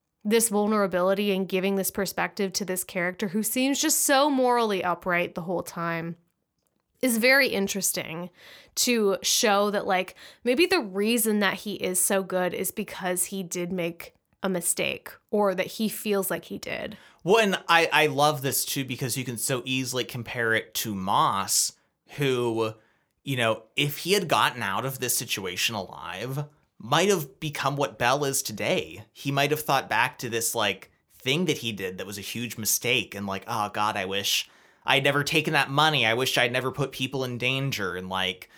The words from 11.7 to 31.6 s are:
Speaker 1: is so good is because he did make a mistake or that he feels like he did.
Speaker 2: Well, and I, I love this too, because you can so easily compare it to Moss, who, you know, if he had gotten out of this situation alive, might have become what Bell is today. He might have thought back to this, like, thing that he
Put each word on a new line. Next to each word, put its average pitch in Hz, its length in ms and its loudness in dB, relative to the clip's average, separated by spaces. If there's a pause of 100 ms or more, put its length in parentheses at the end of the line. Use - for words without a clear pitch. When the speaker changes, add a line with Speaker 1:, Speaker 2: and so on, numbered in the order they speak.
Speaker 1:
is 185 260 -2
so 196 220 2
good 180 300 -2
is - 180 -4
because 180 540 -4
he 190 160 -8
did 175 300 -6
make 170 440 -6 (280)
a 196 60 0
mistake - 640 -2 (200)
or 202 240 2
that 180 120 -2
he 220 200 -4
feels 196 420 -2
like 170 160 -6
he 196 120 -12
did. - 400 -8 (260)
Speaker 2:
Well, 190 140 6
and 202 200 4 (120)
I, 165 240 6
I 156 140 6
love 143 340 2
this 135 240 0
too, 139 180 -2
because 123 320 -4
you 131 80 -4
can 120 140 -6
so 123 260 -2
easily 131 400 -2
compare 117 500 -2
it - 220 0
to 110 180 -4
Moss, 98 800 2 (440)
who, 120 560 0 (500)
you 131 140 -4
know, 113 260 2 (140)
if 143 220 0
he 175 140 0
had 190 140 2
gotten 127 340 2
out 104 240 -2
of 131 140 -6
this 123 180 0
situation 98 580 -4
alive, 104 680 -6 (340)
might 156 300 4
have 175 300 0
become 143 360 -2
what 143 220 -2
Bell 135 260 4
is 135 200 0
today. 104 680 -4
He - 200 -6
might 143 180 2
have 147 120 0
thought 135 280 0
back 117 300 2
to 123 100 -6
this, 113 240 -2
like, 104 380 -2 (200)
thing 151 340 -2
that 156 120 0
he 117 140 -4